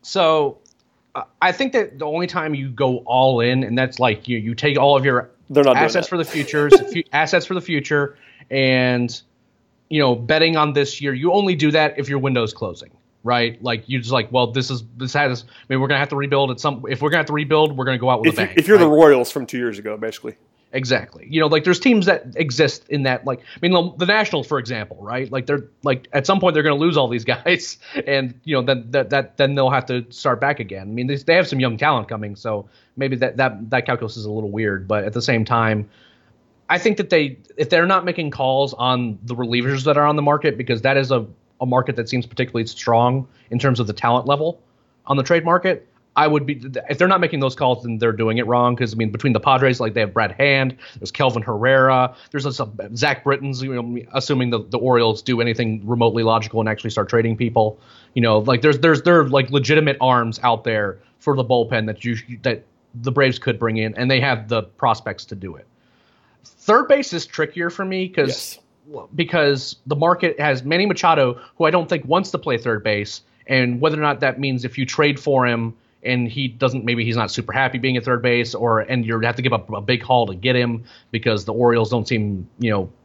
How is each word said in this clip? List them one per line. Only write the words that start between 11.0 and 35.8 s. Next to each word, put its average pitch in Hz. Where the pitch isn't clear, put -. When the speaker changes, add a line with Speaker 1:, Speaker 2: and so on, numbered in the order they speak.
Speaker 1:
year, 139
you 151
only 196
do 151
that 151
if 139
your 139
window's 123
closing, -
right? 117
Like, 117
you 131
just 117
like, 117
"Well, 123
this 127
is, 123
this 127
has, 131
I -
mean, 131
we're 135
gonna 139
have 143
to 151
rebuild 139
at 120
some, 139
if 127
we're 151
gonna 165
have 151
to 151
rebuild, 151
we're 131
gonna 131
go 120
out 123
with 156
Speaker 2:
If -
Speaker 1:
a -
Speaker 2:
you, 101
Speaker 1:
bang," -
Speaker 2:
if 156
you're 208
the 175
Speaker 1:
right? 151
Speaker 2:
Royals 131
from 135
two 127
years 113
ago, 107
basically. 113
Speaker 1:
Exactly. 127
You 156
know, 156
like, 156
there's 175
teams 226
that 175
exist 147
in 143
that, 127
like, 127
I -
mean, 175
the, 180
the 170
Nationals, 202
for 147
example, 110
right? 120
Like, 127
they're, 143
like, 131
at 139
some 196
point 180
they're 151
gonna 147
lose 156
all 135
these 117
<laughs> 123
guys, -
and, 135
you 156
know, 127
then 123
that, 135
that, -
then 143
they'll 135
have 131
to 123
start 123
back 139
again. 95
I 101
mean, 123
they, 143
they 139
have 185
some 135
young 123
talent 131
coming, 104
so 107
maybe 131
that, 123
that, 117
that 127
calculus 117
is 113
a 104
little 107
weird, 98
but 104
at 101
the 120
same 113
time, 110